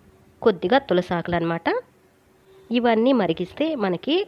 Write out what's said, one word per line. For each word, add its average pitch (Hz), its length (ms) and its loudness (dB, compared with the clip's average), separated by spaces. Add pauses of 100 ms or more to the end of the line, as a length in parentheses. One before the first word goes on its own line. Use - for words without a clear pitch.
(460)
కొద్దిగా 202 340 2 (100)
తులసాకులు 175 500 0
అన్నమాట. 165 280 -2 (1120)
ఇవన్నీ 233 320 2 (100)
మరిగిస్తే 175 440 -2 (180)
మనకి 190 320 -2 (140)